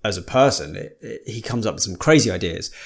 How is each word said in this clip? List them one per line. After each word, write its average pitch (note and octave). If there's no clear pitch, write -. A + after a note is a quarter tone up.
as G2+
a F2+
person. G#2+
It, -
it, -
he A2+
comes A2+
up F2+
with -
some F#2
crazy D#3
ideas. F2+